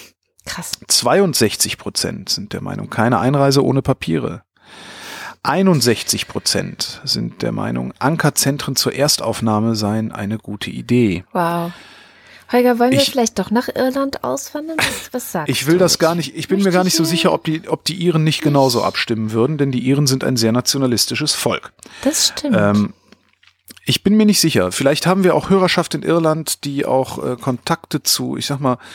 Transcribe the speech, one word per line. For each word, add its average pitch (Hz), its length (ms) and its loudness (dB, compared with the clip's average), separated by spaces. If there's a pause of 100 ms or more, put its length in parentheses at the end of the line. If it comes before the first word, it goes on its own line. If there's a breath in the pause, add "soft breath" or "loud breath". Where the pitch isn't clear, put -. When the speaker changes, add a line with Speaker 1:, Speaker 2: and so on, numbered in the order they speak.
(440 loud breath)
Speaker 1:
Krass. - 280 -12 (140)
Speaker 2:
Zweiundsechzig 123 920 2
Prozent - 500 -6
sind - 240 -6
der - 80 -6
Meinung, 101 300 -8
keine 117 300 2
Einreise 139 440 4
ohne 131 160 2
Papiere. 131 640 -2 (1000 loud breath)
Einundsechzig 143 880 2
Prozent - 760 -6
sind - 360 -4
der - 120 -4
Meinung, 113 480 -4
Ankerzentren 143 760 0
zur - 160 0
Erstaufnahme 113 840 0
seien 107 360 -2
eine 107 240 -6
gute - 340 -10
Idee. 117 600 2
Speaker 1:
Wow. 170 400 -2 (760 loud breath)
Holger, 247 280 4
wollen 240 120 4
wir 262 80 4
Speaker 2:
Ich 277 120 2
Speaker 1:
vielleicht 240 280 -2
doch 190 120 -2
nach 240 240 0
Irland 269 500 -2
auswandern? 294 520 -6
Was, - 360 -6
was - 200 -8
sagst 156 160 -4
Speaker 2:
Ich 123 180 -2
will 156 80 4
Speaker 1:
du? 180 40 4
Speaker 2:
das 180 200 2
gar 165 160 2
nicht, 156 220 -6
ich 156 120 -8
bin 190 100 2
mir 202 60 2
Speaker 1:
Möchte 180 120 4
Speaker 2:
gar 185 80 4
nicht 180 120 0
so 170 80 2
Speaker 1:
ich 160 40 0
Speaker 2:
sicher, 170 240 2
ob 156 120 -2
die, 160 220 -4
ob 160 180 -4
die 160 100 -4
Iren 165 300 2
nicht 156 180 0
genauso 135 420 4
abstimmen 107 480 -2
würden, 123 240 2
denn 139 160 0
die 127 80 -2
Iren 139 260 2
sind 131 160 0
ein 131 140 0
sehr 110 160 2
nationalistisches 127 800 0
Volk. - 380 -4 (300 loud breath)
Speaker 1:
Das - 260 0
stimmt. 269 300 -2
Speaker 2:
Ähm, 104 340 2 (920)
ich - 200 -2
bin 202 120 6
mir 214 100 6
nicht 208 120 4
sicher. 104 320 2
Vielleicht 139 360 2
haben 190 180 2
wir 175 100 6
auch - 160 0
Hörerschaft 185 440 2
in 151 100 -4
Irland, 160 600 0
die 143 220 -2
auch, 131 380 0
äh, 127 120 -4
Kontakte - 680 -4
zu, 131 320 -2
ich 120 100 -6
sag 139 140 -4
mal, 127 180 0 (160 loud breath)